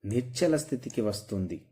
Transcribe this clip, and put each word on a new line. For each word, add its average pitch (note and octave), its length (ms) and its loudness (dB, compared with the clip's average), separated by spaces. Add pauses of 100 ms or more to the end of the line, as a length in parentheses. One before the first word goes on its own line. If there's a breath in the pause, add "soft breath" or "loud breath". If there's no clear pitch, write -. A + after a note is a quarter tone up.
నిశ్చల B2+ 520 2
స్థితికి - 440 -2
వస్తుంది. G2+ 720 -2